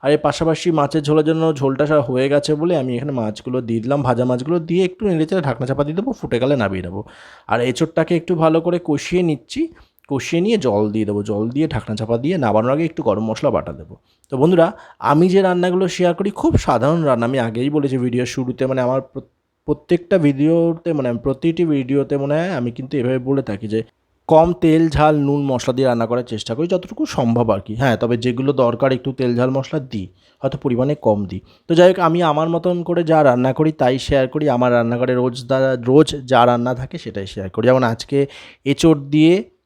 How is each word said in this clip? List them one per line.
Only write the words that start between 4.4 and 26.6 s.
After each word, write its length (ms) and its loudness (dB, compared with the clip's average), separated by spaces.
দিয়ে 260 -2
একটু 220 -6
নেড়ে 180 0
চেড়ে 160 -2
ঢাকনা 260 -4
চাপা 160 -2
দিয়ে 120 -4
দেবো, 160 -4
ফুটে 280 -4
গেলে 160 2
নামিয়ে 280 -2
নেবো। 200 -10
আর 140 0
এঁচোড়টাকে 540 0
একটু 200 -2
ভালো 260 4
করে 220 -2
কষিয়ে 400 -2
নিচ্ছি, 440 -4
কষিয়ে 340 -2
নিয়ে 160 0
জল 340 0
দিয়ে 140 -2
দেবো, 180 -2
জল 260 -2
দিয়ে 180 -2
ঢাকনা 280 -6
চাপা 220 -2
দিয়ে 200 -2
নামানোর 340 2
আগে 140 0
একটু 180 -6
গরম 220 0
মশলা 260 -2
বাটা 220 -4
দেবো। 240 -18
তো 80 -6
বন্ধুরা, 360 4
আমি 300 4
যে 120 4
রান্নাগুলো 460 0
শেয়ার 260 0
করি 160 -4
খুব 280 0
সাধারণ 460 2
রান্না, 220 2
আমি 140 -2
আগেই 300 -2
বলেছি 280 -2
ভিডিওর 280 -2
শুরুতে, 400 -4
মানে 160 -2
আমার 200 0
প্র-, 200 -14
প্রত্যেকটা 520 -2
ভিডিওতে, 760 2
মানে 200 -2
প্রতিটি 520 -2
ভিডিওতে 520 0
মনে 160 -2
হয় 160 -2
আমি 220 -4
কিন্তু 260 -8
এভাবে 220 0
বলে 220 0
থাকি 260 -8
যে 160 -2
কম 260 6
তেল, 360 4
ঝাল, 300 2
নুন, 260 0
মশলা 280 -2
দিয়ে 140 0
রান্না 180 0
করার 180 -2
চেষ্টা 320 -8
করি 120 -4